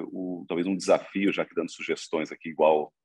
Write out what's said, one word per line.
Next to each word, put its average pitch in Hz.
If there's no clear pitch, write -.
o, 90
talvez 87
um 98
desafio, 92
já 85
que -
dando 82
sugestões -
aqui, 76
igual 78